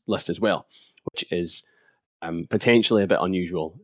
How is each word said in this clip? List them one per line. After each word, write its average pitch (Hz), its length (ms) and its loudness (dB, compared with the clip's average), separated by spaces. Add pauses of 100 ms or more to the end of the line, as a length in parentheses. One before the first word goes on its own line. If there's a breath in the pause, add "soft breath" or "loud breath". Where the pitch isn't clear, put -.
list 101 220 -2
as 90 100 -6
well, 98 280 0 (440 soft breath)
which - 200 -8
is, 87 320 -4 (600)
um, 82 260 -6
potentially 113 540 4
a 98 40 0
bit - 140 2
unusual, 87 640 -2